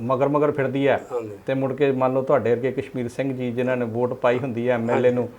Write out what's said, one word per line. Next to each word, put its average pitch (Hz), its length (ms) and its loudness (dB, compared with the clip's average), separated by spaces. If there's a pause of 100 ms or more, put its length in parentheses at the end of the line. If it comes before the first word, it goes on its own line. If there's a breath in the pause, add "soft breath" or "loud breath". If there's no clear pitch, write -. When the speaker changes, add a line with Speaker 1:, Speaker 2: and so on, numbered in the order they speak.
Speaker 1:
ਮਗਰ 127 260 0
ਮਗਰ 147 240 2
ਫਿਰਦੀ 139 360 0
ਹੈ। 120 240 2
Speaker 2:
ਹਾਂਜੀ। 113 180 -6 (160)
Speaker 1:
ਤੇ 131 80 -2
ਮੁੜ 135 200 -2
ਕੇ 139 180 2
ਮੰਨ 127 220 2
ਲਓ 135 80 2
ਤੁਹਾਡੇ 123 340 2
ਵਰਗੇ 123 160 0
ਕਸ਼ਮੀਰ 127 360 -6
ਸਿੰਘ 135 300 -4
ਜੀ 123 140 -4
ਜਿਨ੍ਹਾਂ 123 260 -2
ਨੇ 123 80 -2
ਵੋਟ 120 280 -2
ਪਾਈ 123 260 2
ਹੁੰਦੀ 120 300 -2
ਹੈ 123 40 2
ਐਮ 117 180 0
ਐਲ 127 140 4
ਏ 123 60 6
ਨੂੰ, 123 280 -2